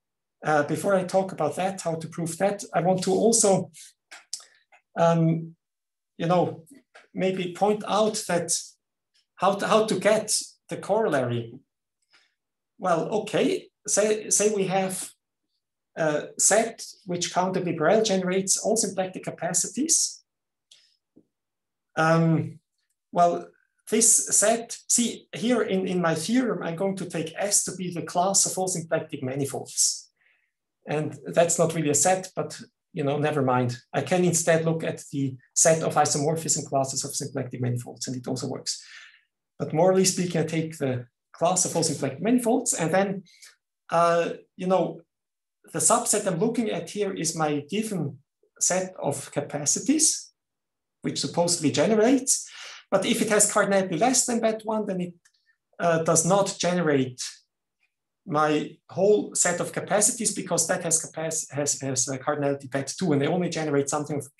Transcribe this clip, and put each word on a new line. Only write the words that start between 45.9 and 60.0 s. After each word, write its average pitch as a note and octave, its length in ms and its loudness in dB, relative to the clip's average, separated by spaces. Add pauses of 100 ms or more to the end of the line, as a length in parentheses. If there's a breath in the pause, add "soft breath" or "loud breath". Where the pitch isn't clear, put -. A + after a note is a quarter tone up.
I'm E3+ 120 -2
looking A3+ 320 0
at F3+ 200 -6
here G3+ 220 -4
is E3 240 -4
my D3 320 0
given F#3+ 500 -4 (420)
set F#3 420 0
of - 300 -4
capacities, - 1000 0 (720)
which - 180 -4
supposedly D#3+ 520 0
generates. G#3+ 760 2 (420 loud breath)
But G3 160 2
if A#3 160 2
it G#3 60 0
has G#3 240 4
cardinality F#3+ 480 0
less B3+ 260 2
than A#3 140 -2
bet A3 240 -2
one, A3 220 -4
then F#3 140 -4
it, F3 140 -8 (640)
uh, E3 240 2
does D#3+ 240 2
not G3 320 2
generate D3+ 640 0 (1040)
my D3+ 500 0 (120)
whole G3 460 2
set F3 260 0
of - 120 -4
capacities, G3+ 600 0